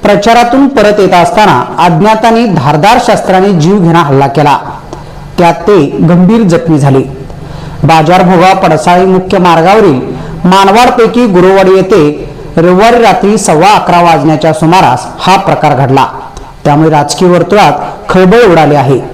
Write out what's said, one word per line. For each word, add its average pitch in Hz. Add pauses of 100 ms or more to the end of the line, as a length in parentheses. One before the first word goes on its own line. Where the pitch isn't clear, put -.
प्रचारातून 240
परत 214
येत 185
असताना 175 (140)
अज्ञातांनी 220
धारदार 156 (100)
शस्त्राने 190
जीवघेणा 170
हल्ला 139
केला. 147 (800)
त्यात 170
ते 185
गंभीर 175
जखमी 165
झाले. 135 (840)
बाजारभोगा 175
पडसाळी 180
मुख्य 185
मार्गावरील 175 (440)
मानवाडपैकी 226
गुरुवाडी 185
येथे 180 (280)
रविवारी 196
रात्री 208
सव्वा 180
अकरा 175
वाजण्याच्या 156
सुमारास 156 (120)
हा 185
प्रकार 151
घडला. 135 (580)
त्यामुळे 151
राजकीय 151
वर्तुळात 175 (360)
खळबळ 190
उडाली 151
आहे. 131 (140)